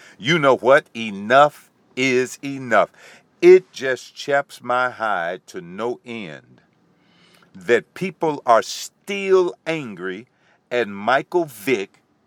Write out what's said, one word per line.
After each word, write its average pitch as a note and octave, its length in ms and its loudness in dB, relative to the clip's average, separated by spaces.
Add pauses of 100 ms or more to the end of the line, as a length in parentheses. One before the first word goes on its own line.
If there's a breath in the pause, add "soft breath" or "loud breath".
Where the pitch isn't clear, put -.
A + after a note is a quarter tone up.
(180 soft breath)
"You D#3 220 -2
know C3+ 160 4
what? C3 400 4
Enough A2+ 720 0 (280)
is B2+ 440 0
enough." B2+ 480 0 (520 loud breath)
It F#3 320 8
just B2+ 420 -8
chaps C#3+ 460 -4
my B2 280 -2
hide F#2 580 -6
to G2 120 -14
no G#2 460 -10
end D2+ 560 -16 (920 soft breath)
that F#2+ 400 -2
people E3+ 520 -6
are A2+ 160 4
still F#3+ 920 -4 (140)
angry G#2+ 600 -10 (440)
at A#2+ 160 -2
Michael B2+ 580 -2
Vick A2+ 560 -6 (260)